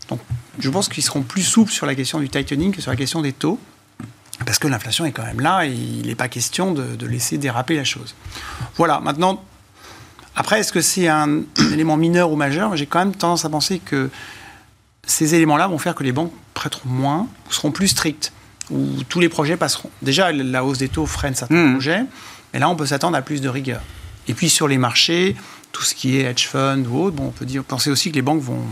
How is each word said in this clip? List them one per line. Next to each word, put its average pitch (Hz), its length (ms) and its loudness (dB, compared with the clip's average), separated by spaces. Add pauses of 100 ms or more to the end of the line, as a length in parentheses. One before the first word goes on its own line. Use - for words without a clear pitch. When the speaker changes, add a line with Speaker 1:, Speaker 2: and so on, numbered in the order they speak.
Speaker 1:
Donc, 127 140 -6 (360)
je 131 120 -2
pense 196 180 0
qu'ils - 160 -4
seront - 180 -2
plus 135 200 -4
souples 214 320 4
sur - 120 -2
la 139 80 0
question 135 280 -2
du 135 80 -2
tightening 143 420 0
que 185 100 -4
sur 131 100 -4
la 131 40 0
question 135 260 -2
des 139 120 0
taux, 170 260 -2 (880)
parce 110 120 -2
que 156 120 0
l'inflation 120 340 -2
est 147 80 0
quand 113 140 -8
même 113 160 -4
là 175 240 4
et 135 80 -2
il 117 340 -6
n'est 123 80 -4
pas 123 140 -2
question 180 420 -2
de, 123 240 -2
de 120 120 -8
laisser 120 300 -2
déraper 131 380 0
la 139 80 0
chose. 120 320 -6 (640)
Voilà, 151 240 4
maintenant, 170 420 0 (880)
après, 208 280 2
est-ce - 100 -2
que 180 80 2
c'est 170 300 2
un, 151 180 4 (300)
un 151 160 4
élément 156 240 2
mineur 170 340 6
ou 151 60 0
majeur ? 156 400 2
J'ai 143 80 -2
quand 165 140 2
même 196 160 2
tendance 175 280 2
à 160 60 -2
penser 156 300 0
que 135 300 -2 (960)
ces 160 300 2
éléments-là 160 320 6
vont 175 100 -2
faire 165 160 -2
que - 100 -6
les 131 80 0
banques 160 220 -2 (200)
prêteront - 360 -8
moins 139 380 0 (220)
ou - 40 -8
seront - 180 0
plus 185 180 0
strictes, - 420 -2 (400)
où 135 360 -2
tous 175 120 -2
les 170 100 6
projets 165 280 0
passeront. - 340 -2 (100)
Déjà, 156 300 2
la 131 340 0
hausse 135 140 0
des 131 100 0
taux 156 160 -2
freine 135 300 -4
certains 139 200 0
Speaker 2:
Mhm. 160 180 6
Speaker 1:
projets, 151 300 0 (480)
mais 127 80 -4
là, 139 80 4
on 175 80 2
peut 151 120 -2
s'attendre 151 280 0
à 135 60 0
plus 143 180 -4
de 135 80 -4
rigueur. 127 340 -4 (460)
Et 120 60 -2
puis, 160 160 0
sur 151 180 4
les 135 120 4
marchés, 170 560 2 (360)
tout - 120 -8
ce - 100 0
qui 131 240 0
est 135 60 4
hedge 123 240 -2
fund 135 420 2
ou 139 140 0
autre, 190 120 0
bon, 135 120 -4
on 127 40 -6
peut 131 140 -10
dire, 131 180 -4
penser 135 280 -2
aussi 135 180 0
que 151 60 -4
les 131 80 2
banques 151 180 2
vont 123 300 -4